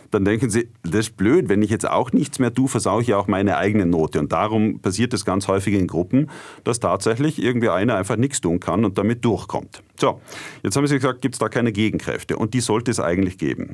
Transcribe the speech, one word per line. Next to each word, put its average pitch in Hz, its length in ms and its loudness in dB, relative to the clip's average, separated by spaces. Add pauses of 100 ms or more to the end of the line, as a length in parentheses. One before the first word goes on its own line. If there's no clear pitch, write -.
Dann 98 140 2
denken 110 260 2
Sie, 113 180 0 (160)
das 85 100 -6 (140)
ist - 80 -16
blöd, 127 320 2
wenn 104 140 4
ich 107 80 0
jetzt 110 180 0
auch 113 240 0
nichts - 260 0
mehr 120 160 0
tue, 131 140 2
versau 107 320 0
ich 117 80 -2
ja 104 100 2
auch 101 80 0
meine 98 300 2
eigene 98 300 2
Note. 80 340 2
Und 71 120 -2
darum 107 460 0
passiert 110 360 -2
es 101 100 -4
ganz 95 240 -2
häufig 98 260 2
in 92 140 2
Gruppen, 95 420 0 (320)
dass - 160 -2
tatsächlich 110 640 0
irgendwie 117 280 2
einer 101 260 2
einfach 104 200 -2
nichts 127 240 -2
tun 87 200 0
kann 92 240 0
und 98 140 0
damit 113 260 0
durchkommt. - 580 -2 (160)
So, 131 220 0 (420)
jetzt 98 140 -2
haben 143 100 2
Sie 143 80 2
gesagt, 127 280 -2
gibt's 123 160 -2
da 110 100 0
keine 117 240 0
Gegenkräfte? - 640 -2
Und 107 180 -4
die 127 60 2
sollte 117 320 0
es 110 80 -2
eigentlich 90 360 0
geben. - 380 -4